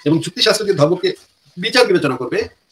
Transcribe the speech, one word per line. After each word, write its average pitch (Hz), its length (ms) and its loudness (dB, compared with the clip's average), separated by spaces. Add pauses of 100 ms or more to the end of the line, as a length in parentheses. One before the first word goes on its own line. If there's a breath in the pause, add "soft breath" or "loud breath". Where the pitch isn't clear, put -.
এবং 156 140 2
যুক্তিশাস্ত্র - 460 -2
দিয়ে 190 120 0
ধর্মকে 170 360 0 (440)
বিচার 226 280 2
বিবেচনা 151 300 0
করবে, 165 320 -4 (240)